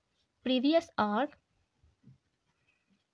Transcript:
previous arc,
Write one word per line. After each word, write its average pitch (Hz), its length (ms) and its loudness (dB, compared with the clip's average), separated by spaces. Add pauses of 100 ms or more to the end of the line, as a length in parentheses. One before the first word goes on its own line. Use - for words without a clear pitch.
(460)
previous 277 440 0 (100)
arc, 214 380 -2 (1800)